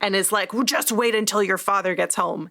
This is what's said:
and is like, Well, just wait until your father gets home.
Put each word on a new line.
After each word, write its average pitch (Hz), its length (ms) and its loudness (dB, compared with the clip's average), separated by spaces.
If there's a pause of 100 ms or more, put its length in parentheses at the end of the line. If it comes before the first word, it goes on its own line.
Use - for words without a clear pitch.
and 196 140 0
is 190 160 2
like, 208 220 0
Well, 233 100 0
just 294 280 0
wait 233 240 2
until 214 280 2
your 190 140 2
father 185 380 0
gets 175 200 -2
home. 170 360 -4